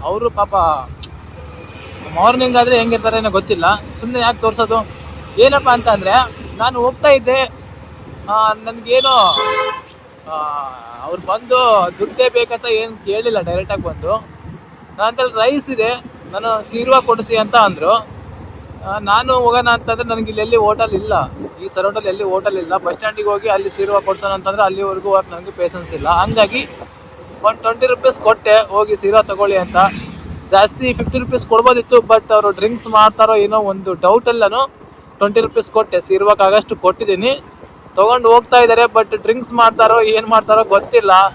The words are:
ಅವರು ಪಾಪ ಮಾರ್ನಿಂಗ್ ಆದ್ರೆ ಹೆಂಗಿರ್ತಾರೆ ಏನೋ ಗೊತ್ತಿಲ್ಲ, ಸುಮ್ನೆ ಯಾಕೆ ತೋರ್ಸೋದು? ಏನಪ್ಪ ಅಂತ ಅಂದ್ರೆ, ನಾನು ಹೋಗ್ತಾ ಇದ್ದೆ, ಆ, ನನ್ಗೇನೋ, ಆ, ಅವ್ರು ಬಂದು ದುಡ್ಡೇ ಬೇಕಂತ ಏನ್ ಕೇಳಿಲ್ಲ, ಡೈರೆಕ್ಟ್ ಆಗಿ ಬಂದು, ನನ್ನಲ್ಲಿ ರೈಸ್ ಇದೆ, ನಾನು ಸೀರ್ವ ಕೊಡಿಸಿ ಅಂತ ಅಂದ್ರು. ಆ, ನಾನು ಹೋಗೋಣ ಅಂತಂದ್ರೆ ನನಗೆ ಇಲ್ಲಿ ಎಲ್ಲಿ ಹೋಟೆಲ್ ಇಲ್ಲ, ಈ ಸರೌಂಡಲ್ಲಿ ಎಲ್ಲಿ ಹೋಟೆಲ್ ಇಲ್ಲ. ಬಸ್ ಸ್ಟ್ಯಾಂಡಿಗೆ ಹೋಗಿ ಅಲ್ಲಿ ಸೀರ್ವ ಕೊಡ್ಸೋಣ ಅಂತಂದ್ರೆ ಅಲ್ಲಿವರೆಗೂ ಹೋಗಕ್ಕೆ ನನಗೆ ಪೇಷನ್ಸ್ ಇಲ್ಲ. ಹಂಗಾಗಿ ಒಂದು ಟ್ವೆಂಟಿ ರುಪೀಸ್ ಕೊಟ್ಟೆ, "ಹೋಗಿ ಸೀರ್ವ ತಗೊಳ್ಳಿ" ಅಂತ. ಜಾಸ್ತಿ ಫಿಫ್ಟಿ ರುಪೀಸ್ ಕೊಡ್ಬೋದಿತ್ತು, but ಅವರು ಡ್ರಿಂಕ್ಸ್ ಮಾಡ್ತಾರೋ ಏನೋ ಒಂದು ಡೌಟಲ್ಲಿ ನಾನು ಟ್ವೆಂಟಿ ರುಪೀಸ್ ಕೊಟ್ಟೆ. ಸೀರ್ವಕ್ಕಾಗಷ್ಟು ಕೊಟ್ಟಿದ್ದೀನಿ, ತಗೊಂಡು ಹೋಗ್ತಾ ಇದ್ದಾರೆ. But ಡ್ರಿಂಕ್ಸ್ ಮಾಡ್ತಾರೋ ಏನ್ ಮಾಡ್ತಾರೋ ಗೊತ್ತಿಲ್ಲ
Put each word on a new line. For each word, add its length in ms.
ಅವರು 260
ಪಾಪ 260
ಮಾರ್ನಿಂಗ್ 420
ಆದ್ರೆ 220
ಹೆಂಗಿರ್ತಾರೆ 380
ಏನೋ 120
ಗೊತ್ತಿಲ್ಲ, 460
ಸುಮ್ನೆ 440
ಯಾಕೆ 220
ತೋರ್ಸೋದು? 460
ಏನಪ್ಪ 280
ಅಂತ 180
ಅಂದ್ರೆ, 280
ನಾನು 220
ಹೋಗ್ತಾ 280
ಇದ್ದೆ, 440
ಆ, 240
ನನ್ಗೇನೋ, 500
ಆ, 60
ಅವ್ರು 240
ಬಂದು 600
ದುಡ್ಡೇ 300
ಬೇಕಂತ 360
ಏನ್ 400
ಕೇಳಿಲ್ಲ, 360
ಡೈರೆಕ್ಟ್ 300
ಆಗಿ 100
ಬಂದು, 340
ನನ್ನಲ್ಲಿ 400
ರೈಸ್ 320
ಇದೆ, 480
ನಾನು 380
ಸೀರ್ವ 300
ಕೊಡಿಸಿ 340
ಅಂತ 200
ಅಂದ್ರು. 380
ಆ, 140
ನಾನು 340
ಹೋಗೋಣ 360
ಅಂತಂದ್ರೆ 400
ನನಗೆ 200
ಇಲ್ಲಿ 120
ಎಲ್ಲಿ 140
ಹೋಟೆಲ್ 360
ಇಲ್ಲ, 220
ಈ 40
ಸರೌಂಡಲ್ಲಿ 420
ಎಲ್ಲಿ 140
ಹೋಟೆಲ್ 340
ಇಲ್ಲ. 200
ಬಸ್ 180
ಸ್ಟ್ಯಾಂಡಿಗೆ 340
ಹೋಗಿ 180
ಅಲ್ಲಿ 220
ಸೀರ್ವ 300
ಕೊಡ್ಸೋಣ 320
ಅಂತಂದ್ರೆ 320
ಅಲ್ಲಿವರೆಗೂ 460
ಹೋಗಕ್ಕೆ 260
ನನಗೆ 160
ಪೇಷನ್ಸ್ 420
ಇಲ್ಲ. 160
ಹಂಗಾಗಿ 520
ಒಂದು 180
ಟ್ವೆಂಟಿ 240
ರುಪೀಸ್ 360
ಕೊಟ್ಟೆ, 480
"ಹೋಗಿ 260
ಸೀರ್ವ 260
ತಗೊಳ್ಳಿ" 360
ಅಂತ. 200
ಜಾಸ್ತಿ 420
ಫಿಫ್ಟಿ 240
ರುಪೀಸ್ 300
ಕೊಡ್ಬೋದಿತ್ತು, 500
but 360
ಅವರು 160
ಡ್ರಿಂಕ್ಸ್ 380
ಮಾಡ್ತಾರೋ 480
ಏನೋ 220
ಒಂದು 360
ಡೌಟಲ್ಲಿ 460
ನಾನು 220
ಟ್ವೆಂಟಿ 240
ರುಪೀಸ್ 300
ಕೊಟ್ಟೆ. 300
ಸೀರ್ವಕ್ಕಾಗಷ್ಟು 760
ಕೊಟ್ಟಿದ್ದೀನಿ, 680
ತಗೊಂಡು 380
ಹೋಗ್ತಾ 240
ಇದ್ದಾರೆ. 240
But 400
ಡ್ರಿಂಕ್ಸ್ 320
ಮಾಡ್ತಾರೋ 480
ಏನ್ 260
ಮಾಡ್ತಾರೋ 360
ಗೊತ್ತಿಲ್ಲ 480